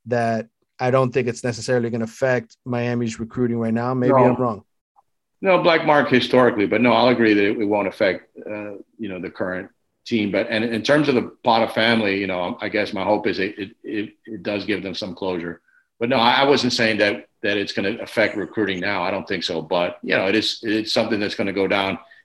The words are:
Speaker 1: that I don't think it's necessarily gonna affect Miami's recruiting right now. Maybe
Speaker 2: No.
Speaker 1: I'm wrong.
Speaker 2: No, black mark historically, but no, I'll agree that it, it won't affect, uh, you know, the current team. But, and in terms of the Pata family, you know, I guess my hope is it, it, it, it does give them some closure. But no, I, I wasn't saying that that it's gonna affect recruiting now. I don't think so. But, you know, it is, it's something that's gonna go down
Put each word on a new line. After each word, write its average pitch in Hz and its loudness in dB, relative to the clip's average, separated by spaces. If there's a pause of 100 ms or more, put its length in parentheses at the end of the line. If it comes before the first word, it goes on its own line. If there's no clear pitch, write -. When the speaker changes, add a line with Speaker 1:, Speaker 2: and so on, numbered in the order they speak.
Speaker 1:
that 113 -2 (300)
I 127 0
don't 131 2
think 123 0
it's 113 -6
necessarily 117 -2
gonna 113 -4
affect 123 -2
Miami's 120 -2
recruiting 117 -2
right 113 -2
now. 120 -2
Maybe 127 2
Speaker 2:
No. 131 6
Speaker 1:
I'm 123 4
wrong. 117 -2 (800)
Speaker 2:
No, 180 4
black 165 2
mark 147 4
historically, 120 4
but 104 2
no, 120 4
I'll 117 4
agree 113 4
that 104 4
it, 107 0
it 110 -2
won't 101 0
affect, - -2
uh, 104 -12 (220)
you 107 -8
know, 90 -10
the 90 -8
current 92 -8 (360)
team. 104 0
But, 101 0
and 110 -2
in 113 -4
terms 143 2
of 135 4
the 110 0 (140)
Pata 113 2
family, 110 2
you 98 -4
know, 90 -4
I 104 -8
guess 104 -2
my 95 -4
hope 104 0
is 98 -2
it, 95 -4
it, 98 -10
it, 104 -8 (100)
it 110 -12
does 104 -4
give 95 -4
them 95 -8
some 90 -8
closure. 87 -6 (400)
But 120 -4
no, 131 0
I, 123 4
I 139 4
wasn't 131 4
saying 110 0
that 101 0 (200)
that 104 0
it's 101 -4
gonna 107 -4 (100)
affect 107 0
recruiting 95 -2
now. 98 -4
I 90 -2
don't 95 -4
think 92 -4
so. 80 -4
But, 87 -2
you 95 -2
know, 98 0
it 101 2
is, - -2
it's 110 -2
something 110 0
that's 101 -4
gonna 98 -4
go 95 0
down 98 0 (260)